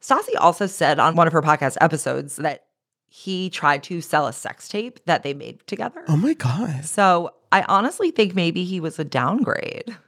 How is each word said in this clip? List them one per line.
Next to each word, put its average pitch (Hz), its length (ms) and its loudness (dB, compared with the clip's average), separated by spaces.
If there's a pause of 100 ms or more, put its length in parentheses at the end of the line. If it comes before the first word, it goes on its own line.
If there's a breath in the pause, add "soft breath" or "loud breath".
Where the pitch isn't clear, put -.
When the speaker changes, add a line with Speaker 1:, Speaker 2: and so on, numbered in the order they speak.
Speaker 1:
Stassi 415 360 0
also 175 280 4
said 151 320 0
on 156 180 4
one 170 100 6
of 156 60 0
her 160 80 4
podcast 147 400 2
episodes 143 560 0
that 147 300 -6 (420)
he 185 400 -6
tried 147 360 0
to 170 180 -8
sell 151 240 0
a 117 60 -4
sex - 360 -12
tape 233 380 -8
that 165 160 2
they 139 100 -6
made 117 340 -14
together. - 400 -8
Speaker 2:
Oh, 156 120 2
my 269 160 2
God. 147 500 -4
Speaker 1:
So 180 460 2 (200)
I 196 120 4
honestly 247 480 0
think 208 240 2
maybe 180 300 0
he 185 140 -4
was 160 200 -6
a 160 60 -2
downgrade. 175 920 -2 (120)